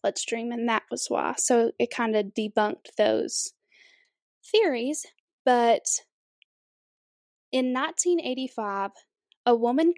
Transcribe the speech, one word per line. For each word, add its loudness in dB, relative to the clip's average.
bloodstream, -4
and -2
that 0
was -6
why. -2
So 2
it -2
kinda 0
debunked -4
those 0
theories. 0
But 4
in 0
nineteen 0
eighty-five, -6
a 4
woman 2